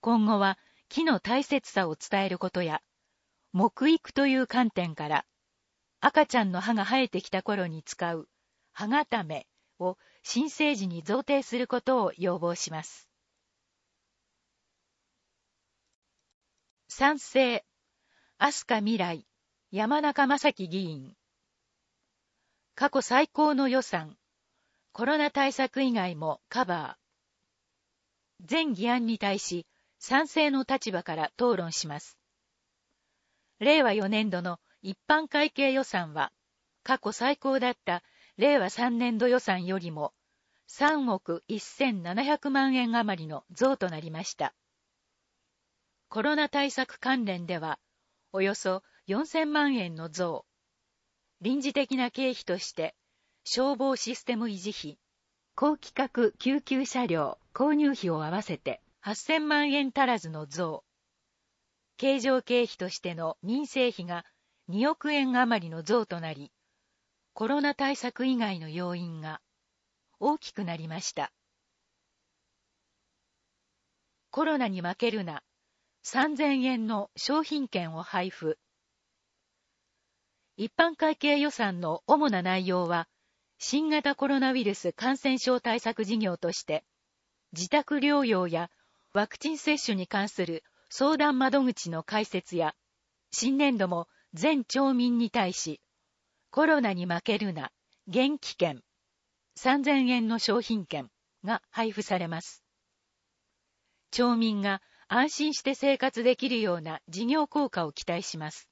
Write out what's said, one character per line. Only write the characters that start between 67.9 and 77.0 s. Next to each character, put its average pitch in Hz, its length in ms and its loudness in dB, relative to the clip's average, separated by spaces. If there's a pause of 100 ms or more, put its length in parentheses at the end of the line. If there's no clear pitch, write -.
策 247 300 -4
以 262 100 2
外 202 240 -2
の 160 80 -12
要 175 260 -6
因 165 280 -8
が 156 180 -12 (800)
大 294 160 2
き - 160 -12
く 202 100 -8
な 170 140 -6
り 160 120 -10
ま 160 120 -8
し - 140 -8
た。 - 180 -4 (3000)
コ 302 140 0
ロ 311 140 2
ナ 247 100 0
に 185 140 -4
負 175 140 -2
け 233 140 0
る 208 140 -4
な、 151 180 -8 (600)
三 285 340 0
千 277 280 2
円 247 220 0
の 208 300 -4